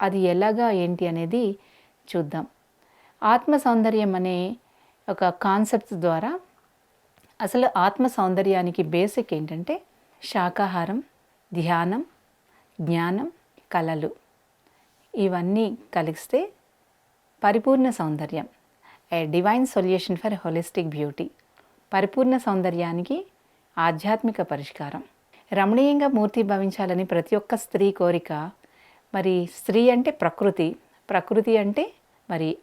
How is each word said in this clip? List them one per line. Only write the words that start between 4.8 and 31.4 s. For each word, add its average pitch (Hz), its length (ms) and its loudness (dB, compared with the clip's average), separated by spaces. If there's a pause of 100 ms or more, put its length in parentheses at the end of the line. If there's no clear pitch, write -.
ఒక 190 200 0
కాన్సెప్ట్ 208 640 0
ద్వారా 175 460 -2 (1000)
అసలు 240 360 2
ఆత్మ 202 300 2
సౌందర్యానికి 185 760 0
బేసిక్ 180 520 0
ఏంటంటే 160 480 -6 (420)
శాకాహారం, 185 800 -2 (520)
ధ్యానం, 175 500 0 (760)
జ్ఞానం, 175 520 -2 (400)
కళలు 160 380 -2 (1040)
ఇవన్నీ 196 640 0 (160)
కలిస్తే 180 580 -2 (920)
పరిపూర్ణ 254 460 4
సౌందర్యం, 156 580 -4 (640)
a 165 120 -2
divine 208 420 2 (100)
solution 185 420 0
for 214 140 -4 (140)
holistic 165 460 -4
beauty. 147 320 -6 (640)
పరిపూర్ణ 247 440 2
సౌందర్యానికి 180 920 -2 (520)
ఆధ్యాత్మిక 196 640 0
పరిష్కారం. 143 600 -8 (500)
రమణీయంగా 262 540 4
మూర్తి 226 360 0
భవించాలని 190 600 -2
ప్రతి 170 320 0
ఒక్క 208 180 -2
స్త్రీ 202 360 0
కోరిక. 175 600 -2 (640)
మరి 180 400 0
స్త్రీ 226 360 4
అంటే 254 200 4
ప్రకృతి, 185 680 0 (340)
ప్రకృతి 214 460 2